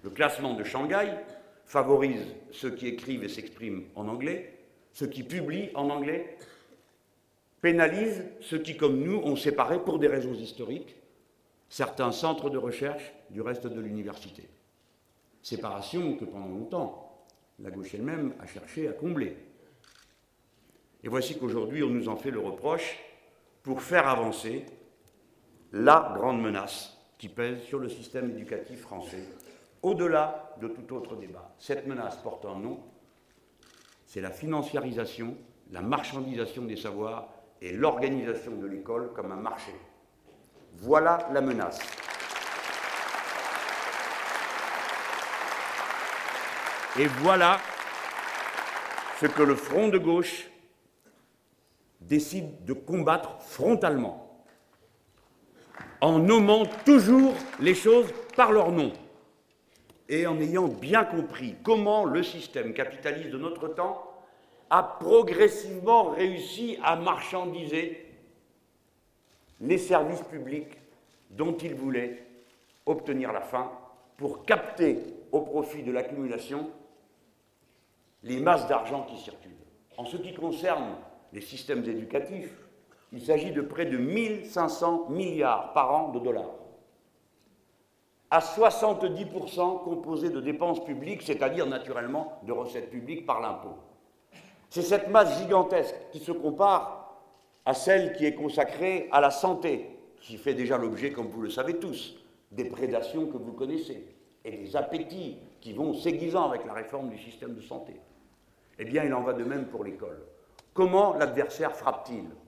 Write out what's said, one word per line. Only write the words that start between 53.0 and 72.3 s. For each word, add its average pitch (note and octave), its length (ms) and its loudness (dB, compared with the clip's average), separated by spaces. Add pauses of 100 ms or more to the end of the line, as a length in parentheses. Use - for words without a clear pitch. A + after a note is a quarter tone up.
frontalement, D3+ 1040 0 (1600)
en D#3+ 180 8
nommant G#3 460 8 (200)
toujours C4 500 10 (260)
les F3+ 140 6
choses A3+ 380 8 (240)
par A#3+ 160 8
leur F3+ 200 6
nom D3 200 4 (1160)
et D#3+ 200 0
en D#3+ 100 0
ayant E3 300 2
bien C3+ 360 4
compris C#3+ 600 -4
comment G#3 400 4
le D#3+ 180 2
système A#2+ 520 -6
capitaliste D3 560 -4
de C3 80 -6
notre D#3+ 280 -6
temps - 420 -4 (640)
a F3 140 8
progressivement G3 1300 6
réussi F#3 760 -2
à E3 100 6
marchandiser E3+ 1120 -2 (1500)
les E3 180 4
services E3+ 440 2
publics D3 560 -8 (520)
dont C#3+ 260 0
il D#3 180 -6
voulait B2+ 500 -2 (600)